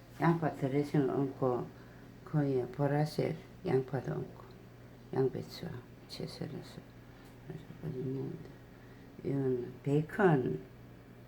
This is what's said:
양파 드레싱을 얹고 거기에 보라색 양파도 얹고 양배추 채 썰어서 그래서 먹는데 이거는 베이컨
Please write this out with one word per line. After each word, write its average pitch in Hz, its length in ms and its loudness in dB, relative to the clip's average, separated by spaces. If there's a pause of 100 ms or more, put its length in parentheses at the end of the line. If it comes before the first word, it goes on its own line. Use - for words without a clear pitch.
(200)
양파 165 340 4
드레싱을 143 560 4
얹고 127 560 2 (580)
거기에 139 420 2
보라색 147 720 2 (300)
양파도 135 460 2
얹고 - 320 -6 (720)
양배추 - 520 0 (420)
채 - 200 -8
썰어서 - 520 -8 (680)
그래서 - 160 -12 (180)
먹는데 131 560 -4 (840)
이거는 131 480 0 (100)
베이컨 151 800 4 (680)